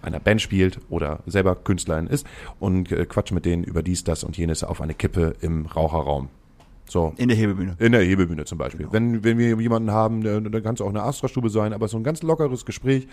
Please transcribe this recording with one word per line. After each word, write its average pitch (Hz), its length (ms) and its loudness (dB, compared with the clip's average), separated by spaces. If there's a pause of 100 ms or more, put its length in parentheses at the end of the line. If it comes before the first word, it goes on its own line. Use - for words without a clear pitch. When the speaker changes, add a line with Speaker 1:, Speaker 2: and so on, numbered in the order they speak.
Speaker 1:
einer 82 160 -6
Band 107 220 4
spielt 92 480 2
oder 78 380 -4
selber 92 280 2
Künstlerin 85 540 -2
ist - 180 -2 (320)
und, 92 320 0
äh, 85 140 0
quatsche - 300 -4
mit 82 100 -2
denen 87 180 0
über 82 220 -4
dies, 90 200 -2
das 82 200 -2
und 82 140 -8
jenes 82 260 -2
auf 82 160 -6
eine 78 140 -6
Kippe - 480 0
im 80 240 -2
Raucherraum. 73 640 -2 (580)
So. 82 280 0
Speaker 2:
In 120 100 0
der 120 100 4
Hebebühne. 95 440 0
Speaker 1:
In 117 100 6
der 117 120 8
Hebebühne 87 420 4
zum 82 140 -10
Beispiel. 73 240 -6
Speaker 2:
Genau. 76 100 -8
Speaker 1:
Wenn, 113 320 2
wenn 117 140 4
wir 117 220 2
jemanden 113 300 2
haben, 110 320 2
der, 107 180 0
dann 107 220 -4
kann's 110 180 -4
auch 101 80 -2
eine 104 140 -2
Astra-Stube 127 480 -2
sein, 107 220 0
aber 107 160 -2
so 113 80 -4
ein 113 80 -4
ganz 156 180 -2
lockeres 160 420 0
Gespräch. 131 480 0